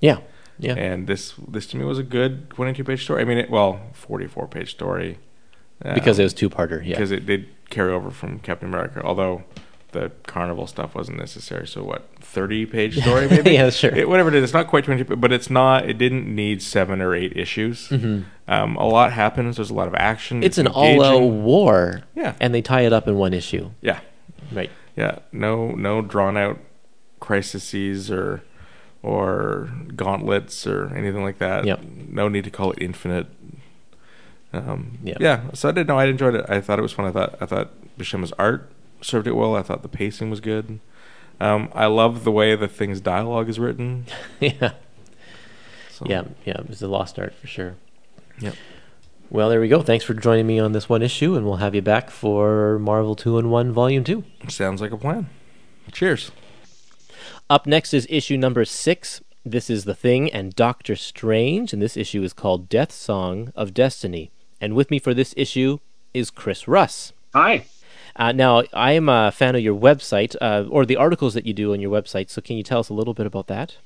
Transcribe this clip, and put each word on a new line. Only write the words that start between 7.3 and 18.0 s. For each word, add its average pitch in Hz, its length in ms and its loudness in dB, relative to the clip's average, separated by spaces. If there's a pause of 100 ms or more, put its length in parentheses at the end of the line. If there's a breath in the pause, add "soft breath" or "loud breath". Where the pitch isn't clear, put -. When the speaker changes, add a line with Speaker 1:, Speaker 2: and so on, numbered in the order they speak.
Speaker 2:
carry 92 220 -2
over 95 180 -4
from 98 300 -12
Captain 90 280 -8
America, 87 360 -6
although 92 400 -2 (480 loud breath)
the 82 180 -6 (160)
Carnival 87 400 -6
stuff - 300 -10
wasn't - 220 -10
necessary. 50 500 -12
So 50 160 -12
what, - 240 -10 (120)
thirty 107 460 -4
page 110 320 -2
Speaker 1:
<laughs> 131 40 0
Speaker 2:
story 131 260 4
maybe? 165 240 8
Speaker 1:
Yeah, 131 180 8
sure. 127 240 2
Speaker 2:
It, 147 140 2
whatever 180 220 6
it 147 40 4
is, 139 80 6
it's 123 100 0
not 165 140 2
quite 143 200 2
twenty, 131 180 0
but 123 280 2
it's 123 180 0
not, 131 380 6
it 113 80 -4
didn't 123 380 0
need 104 280 -2
seven 95 380 0
or 92 140 2
eight 90 220 -2
issues. 110 540 -6
Speaker 1:
Mm-hmm. 110 320 0 (280 loud breath)